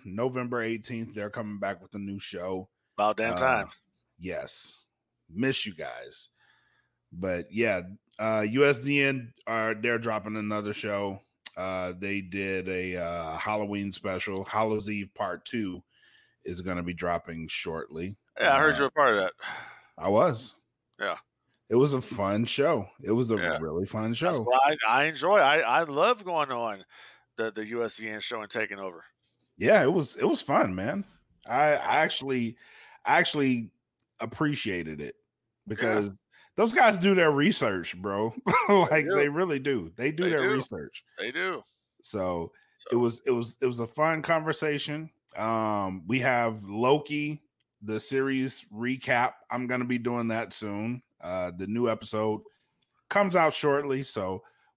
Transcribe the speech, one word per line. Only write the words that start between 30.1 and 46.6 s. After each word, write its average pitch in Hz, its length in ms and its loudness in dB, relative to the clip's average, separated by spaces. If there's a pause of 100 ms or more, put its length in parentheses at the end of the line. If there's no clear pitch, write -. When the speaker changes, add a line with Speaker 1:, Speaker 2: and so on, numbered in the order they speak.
Speaker 1:
it - 80 -4
was - 180 2
fun, 139 320 2
man. 127 300 -4 (420)
I, 147 280 4
I 120 240 0
actually, 131 600 0 (480)
I 143 140 6
actually 131 500 2 (500)
appreciated 104 840 -4
it 65 140 -10 (520)
because 107 400 0
Speaker 2:
Yeah. 98 60 -10 (420)
Speaker 1:
those 226 180 2
guys 226 240 6
do 196 160 6
their 170 180 6
research, 135 720 2
bro. 104 320 -2 (180)
<laughs> - 180 4
Like, 190 200 6
Speaker 2:
They 156 140 4
do. 151 120 0
Speaker 1:
they 147 140 4
really 156 300 0
do. 123 360 -2
They 135 160 -2
do 160 120 -2
Speaker 2:
They 185 80 2
Speaker 1:
their 151 180 2
Speaker 2:
do. - 60 0
Speaker 1:
research. - 480 -8 (160)
Speaker 2:
They 113 120 -6
do. 170 320 -4 (380)
Speaker 1:
So, 90 500 -4 (280)
Speaker 2:
So. - 140 -20
Speaker 1:
it - 20 6
was, 117 320 2
it 135 40 4
was, 117 300 -2
it 135 60 2
was 120 120 -4
a 117 80 -4
fun 156 360 0
conversation. 156 880 -2 (260)
Um, 104 720 -2
we 123 140 0
have 117 420 0